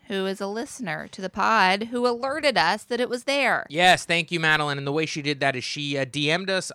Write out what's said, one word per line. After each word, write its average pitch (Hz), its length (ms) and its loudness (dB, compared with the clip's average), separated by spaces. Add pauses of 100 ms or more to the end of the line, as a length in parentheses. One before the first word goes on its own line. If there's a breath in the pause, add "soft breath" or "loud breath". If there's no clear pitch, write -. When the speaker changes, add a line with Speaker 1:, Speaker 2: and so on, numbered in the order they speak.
Speaker 1:
who 190 180 -2
is 190 140 -4
a 196 80 -4
listener 202 640 -8
to 196 100 -12
the 185 80 -6
pod, 202 540 2
who 240 200 -4
alerted 262 540 0
us 175 240 2
that 240 180 -4
it 247 80 0
was 240 160 -6
there. 262 460 0
Speaker 2:
Yes, 170 340 6
thank 170 280 0
you, 170 80 0
Madeline. 151 360 2
And 139 120 -4
the 143 40 -2
way 156 140 0
she 147 160 -6
did 143 160 -2
that 139 160 2
is 123 80 -4
she, 143 340 -6
uh, 135 80 0
D 147 280 -2
M'd 185 180 -2
us 190 240 -4